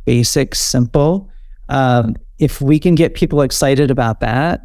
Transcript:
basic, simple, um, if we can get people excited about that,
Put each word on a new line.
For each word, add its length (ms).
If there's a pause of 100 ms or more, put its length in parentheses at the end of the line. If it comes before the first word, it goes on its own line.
basic, 500
simple, 720 (400)
um, 460 (240)
if 220
we 180
can 160
get 200
people 260
excited 500
about 300
that, 440